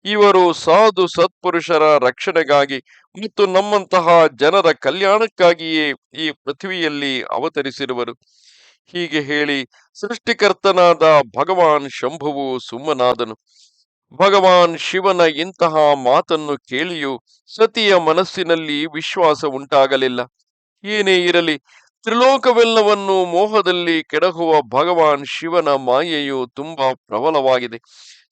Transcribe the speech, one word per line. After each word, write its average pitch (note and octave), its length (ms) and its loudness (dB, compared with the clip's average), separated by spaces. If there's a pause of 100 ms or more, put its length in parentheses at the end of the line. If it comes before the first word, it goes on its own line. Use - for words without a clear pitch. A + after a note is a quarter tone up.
ಇವರು G3 480 4
ಸಾಧು F#3 540 2
ಸತ್ಪುರುಷರ E3 880 0
ರಕ್ಷಣೆಗಾಗಿ C#3 800 0 (460)
ಮತ್ತು G3+ 220 -2
ನಮ್ಮಂತಹ F#3 800 2
ಜನರ D#3 440 2
ಕಲ್ಯಾಣಕ್ಕಾಗಿಯೇ E3+ 1200 0 (200)
ಈ D#3 180 -6
ಪೃಥ್ವಿಯಲ್ಲಿ C#3+ 920 -6
ಅವತರಿಸಿರುವರು. B2+ 920 -6 (720)
ಹೀಗೆ D#3+ 360 -6
ಹೇಳಿ C#3+ 440 -4 (280)
ಸೃಷ್ಟಿಕರ್ತನಾದ F3+ 1300 2 (160)
ಭಗವಾನ್ D3+ 520 0
ಶಂಭುವು C#3 680 -8
ಸುಮ್ಮನಾದನು. B2 760 -4 (760)
ಭಗವಾನ್ F3+ 640 4
ಶಿವನ F#3 440 -2
ಇಂತಹ E3 520 0 (200)
ಮಾತನ್ನು C#3+ 640 0
ಕೇಳಿಯೂ C#3+ 600 -6 (360)
ಸತಿಯ A3 400 2
ಮನಸ್ಸಿನಲ್ಲಿ D#3+ 920 -2
ವಿಶ್ವಾಸ D#3+ 600 -2
ಉಂಟಾಗಲಿಲ್ಲ. C3+ 720 0 (640)
ಏನೇ G3 340 0
ಇರಲಿ, E3+ 420 0 (440)
ತ್ರಿಲೋಕವೆಲ್ಲವನ್ನೂ A3+ 1200 2
ಮೋಹದಲ್ಲಿ F3 800 -2
ಕೆಡಹುವ D#3+ 580 0
ಭಗವಾನ್ D3 640 0
ಶಿವನ E3 440 -4
ಮಾಯೆಯು C#3 880 -2
ತುಂಬಾ C#3+ 380 -4
ಪ್ರಬಲವಾಗಿದೆ. C3 880 -2 (520)